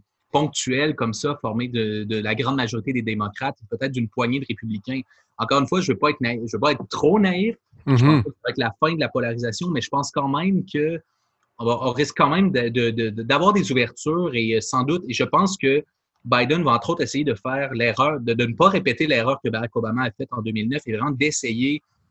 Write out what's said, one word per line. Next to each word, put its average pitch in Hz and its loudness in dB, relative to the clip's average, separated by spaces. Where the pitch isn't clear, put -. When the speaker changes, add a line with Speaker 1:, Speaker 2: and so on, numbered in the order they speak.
Speaker 1:
ponctuelles 147 0
comme 113 -2
ça, 143 -4
formées 120 -4
de, 107 -2
de 107 -2
la 107 -2
grande 127 0
majorité 120 -2
des 123 -2
démocrates, 107 -4
et 113 -8
peut-être 135 -4
d'une 120 -2
poignée 123 0
de 135 -8
républicains. 113 -6
Encore 135 2
une 127 0
fois, 185 0
je - 0
veux - 0
pas 147 2
être 147 -6
naïf, 120 -2
je 113 -6
veux 101 -6
pas 147 2
être - -6
trop 180 4
naïf. 196 2
Je 139 2
Speaker 2:
Mm-hmm. 123 6
Speaker 1:
pense 135 6
que - -4
ça - -18
va - -2
être - -6
la 117 -2
fin 160 2
de 156 -4
la 123 0
polarisation, 120 -2
mais 143 0
je - -6
pense 139 -2
quand 139 -2
même 160 0
que 156 -2
on 113 -2
va, 120 2
on 131 0
risque 139 -2
quand 143 4
même 185 2
de, 120 0
de, 117 2
de, 113 -2
de, 110 -8
d'avoir 147 4
des 190 0
ouvertures 151 0
et, 113 0
euh, 107 2
sans 127 0
doute, 170 0
et 123 -6
je 123 0
pense 185 2
que 139 2
Biden 123 2
va 135 2
entre 117 0
autres 170 -2
essayer 135 -2
de 135 0
faire 131 -4
l'erreur, 127 2
de, 117 -2
de 120 2
ne 117 -4
pas 180 6
répéter 160 0
l'erreur 131 0
que 120 -2
Barack 113 -6
Obama 117 -2
a 120 -2
faite 135 -10
en 120 -6
deux 110 -4
mille 110 -2
neuf 147 -4
et 110 -4
vraiment 135 -2
d'essayer 135 -2